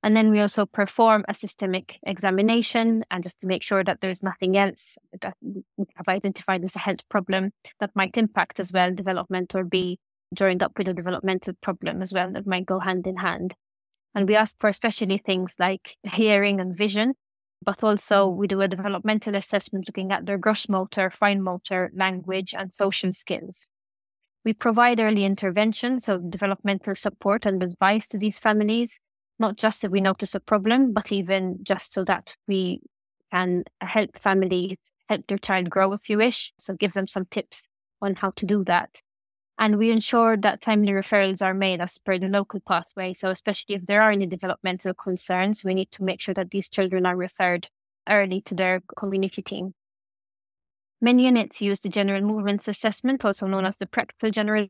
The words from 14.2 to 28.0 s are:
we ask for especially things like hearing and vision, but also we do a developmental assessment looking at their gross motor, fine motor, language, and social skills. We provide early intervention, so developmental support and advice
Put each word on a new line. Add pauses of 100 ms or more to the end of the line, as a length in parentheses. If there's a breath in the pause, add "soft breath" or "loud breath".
we
ask
for
especially
things
like (160)
hearing
and
vision, (460)
but
also
we
do
a
developmental
assessment
looking
at
their
gross
motor,
fine
motor,
language,
and
social
skills. (760)
We
provide
early
intervention,
so
developmental
support
and
advice